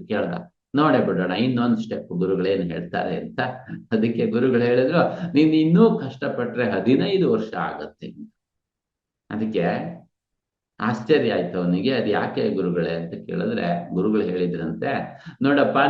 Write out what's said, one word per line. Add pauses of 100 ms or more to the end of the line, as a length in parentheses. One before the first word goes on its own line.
ಕೇಳ್ದ. (400)
"ನೋಡೇ
ಬಿಡೋಣ
ಇನ್ನೊಂದ್
ಸ್ಟೆಪ್
ಗುರುಗಳು
ಏನ್
ಹೇಳ್ತಾರೆ"
ಅಂತ. (520)
ಅದಕ್ಕೆ
ಗುರುಗಳು
ಹೇಳಿದ್ರು,
"ನೀನ್
ಇನ್ನೂ
ಕಷ್ಟಪಟ್ರೆ
ಹದಿನೈದು
ವರ್ಷ
ಆಗತ್ತೆ." (1200)
ಅದಕ್ಕೆ (840)
ಆಶ್ಚರ್ಯ
ಆಯ್ತು
ಅವನಿಗೆ.
"ಅದ್
ಯಾಕೆ
ಗುರುಗಳೇ?"
ಅಂತ
ಕೇಳಿದ್ರೆ
ಗುರುಗಳು
ಹೇಳಿದ್ರಂತೆ, (200)
ನೋಡಪ್ಪ, (120)